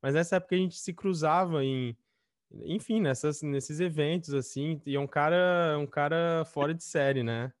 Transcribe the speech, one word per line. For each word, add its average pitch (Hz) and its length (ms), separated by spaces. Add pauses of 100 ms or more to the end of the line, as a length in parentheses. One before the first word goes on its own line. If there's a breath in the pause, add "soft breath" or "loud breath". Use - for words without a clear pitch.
mas 139 140
nessa 170 220
época 180 200
a - 20
gente 185 200
se - 160
cruzava 165 680
em, 131 320 (680)
enfim, 220 380
nessas, 147 400
nesses 147 380
eventos, 160 520
assim, 139 540
e 139 100
é 139 40
um 143 60
cara, 170 720
um 147 80
cara 165 600
fora 143 260
de 165 100
série, 139 400
né? 117 380